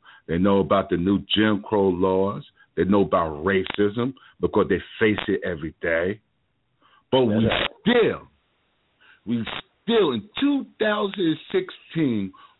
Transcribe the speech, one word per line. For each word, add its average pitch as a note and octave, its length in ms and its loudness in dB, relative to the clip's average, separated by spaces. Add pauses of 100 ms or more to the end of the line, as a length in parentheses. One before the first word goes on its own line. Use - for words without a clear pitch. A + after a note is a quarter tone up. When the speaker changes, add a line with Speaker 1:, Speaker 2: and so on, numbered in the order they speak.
(280)
Speaker 1:
They E2 100 -2
know G2 220 4
about F#2+ 300 0
the F2 80 0
new F#2+ 220 0 (160)
Jim G#2+ 280 2
Crow G2 260 2
laws. F#2+ 540 -2 (320)
They E2+ 100 0
know G2+ 160 4
about E2 420 0
racism G#2 680 -2 (260)
because F2 300 0
they F2+ 120 0 (180)
face G#2+ 280 2
it F#2+ 160 -2
every E2 380 -8
day. F2 400 -2 (880)
But C3 120 4
we G#2+ 120 2
Speaker 2:
That's A2 100 2
right. - 240 0 (120)
Speaker 1:
still, F#3+ 400 2 (1040)
we A2+ 200 -2 (380)
still G#3 280 2
in A2 160 -6 (140)
two C#4 240 0 (120)
thousand G3+ 600 -2 (140)
sixteen C#3 840 -4 (260)